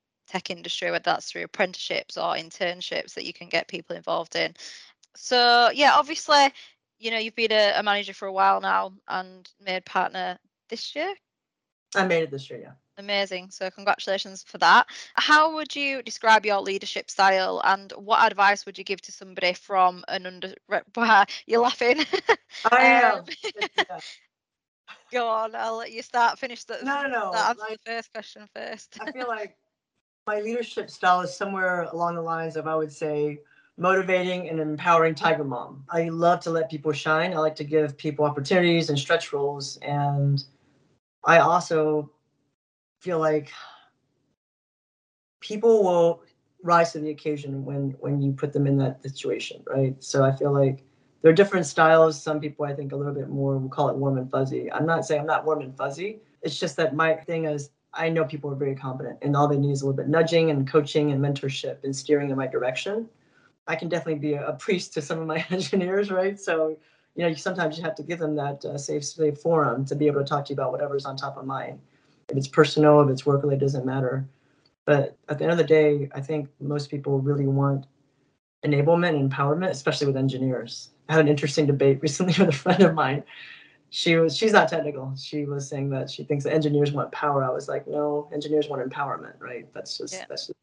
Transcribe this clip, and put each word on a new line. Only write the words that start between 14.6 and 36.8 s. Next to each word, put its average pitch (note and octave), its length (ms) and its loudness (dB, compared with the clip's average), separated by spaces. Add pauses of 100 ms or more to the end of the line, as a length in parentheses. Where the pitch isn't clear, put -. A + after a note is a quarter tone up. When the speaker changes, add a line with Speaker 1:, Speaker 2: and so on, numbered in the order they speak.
Speaker 1:
How D#4 400 4
would D#4 220 -8
you C#4 260 -4
describe A3 440 2
your G3+ 140 2
leadership G3 500 -6
style, F#3+ 540 2
and G3 280 0
what G#3+ 340 2
advice G3+ 380 2
would G3 140 -14
you F#3+ 60 -12
give F#3+ 180 -8
to - 100 -20
somebody F#3 400 -4
from F3+ 560 0
an F#3 180 -6
under-, F#3 280 -12 (140)
re-, G3 120 0 (160)
<laughs> A3 500 4
you're A3+ 140 2
laughing. B3 460 2 (640)
Speaker 2:
I B3+ 100 6
am. B3 360 6
Speaker 1:
Um, F3 120 -12
<laughs> - 140 -16
Speaker 2:
It's, G#4 320 -6
yeah. - 220 -4 (1120)
Speaker 1:
Go A#3+ 160 -2
on, A3 260 -2
I'll A3+ 220 -4
let A#3 160 -10
you A3+ 100 -12
start, A#3+ 360 2
finish A#3+ 260 -10
the, A3+ 180 -10
Speaker 2:
No, C#4 200 -2
no, C#4+ 60 -2
no, A3+ 240 -2
Speaker 1:
start A3 180 0
answer A#3+ 180 -4
Speaker 2:
like, A3 160 -10
Speaker 1:
the A3+ 60 -12
first A3+ 220 -10
question G#3+ 420 -18
first. A3 460 -16
Speaker 2:
I D4 120 -10
feel B3+ 160 -8
like G#3+ 280 -8 (680)
my G#3 140 -2
leadership A3+ 500 -6
style F3+ 300 2
is F3+ 140 -6
somewhere F#3 480 -2
along E3+ 340 -4
the E3+ 60 -8
lines E3 340 -6
of, D3+ 100 -6
I D#3 80 -4
would D#3 180 -2
say, D3 480 -4 (380)
motivating F3+ 720 0
and E3 100 -4
empowering D#3+ 560 2
tiger D#3 300 0
mom. B2+ 460 -8
I E3 180 -2
love E3+ 320 2
to E3+ 100 -6
let E3 200 -2
people D3+ 220 -4